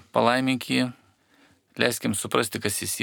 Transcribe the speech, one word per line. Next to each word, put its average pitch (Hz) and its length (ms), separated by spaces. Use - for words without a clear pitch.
palaimink 127 580
jį, 127 220
leisk 117 280
jam 113 100
suprasti, - 460
kas 104 220
jis - 200